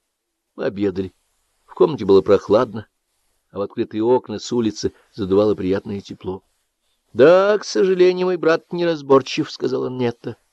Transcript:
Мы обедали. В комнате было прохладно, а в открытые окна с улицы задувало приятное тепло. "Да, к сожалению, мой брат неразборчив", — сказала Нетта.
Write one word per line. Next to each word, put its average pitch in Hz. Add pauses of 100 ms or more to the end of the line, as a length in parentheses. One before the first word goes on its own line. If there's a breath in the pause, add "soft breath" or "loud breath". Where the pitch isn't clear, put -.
(560)
Мы 85
обедали. 95 (520)
В -
комнате 143
было 95
прохладно, 104 (640)
а 98
в -
открытые 110
окна 117
с -
улицы 110 (220 soft breath)
задувало 101
приятное 98
тепло. 98 (720)
"Да, 185
к -
сожалению, 185
мой 185
брат 160
неразборчив", — 147
сказала 127
Нетта. 123 (180)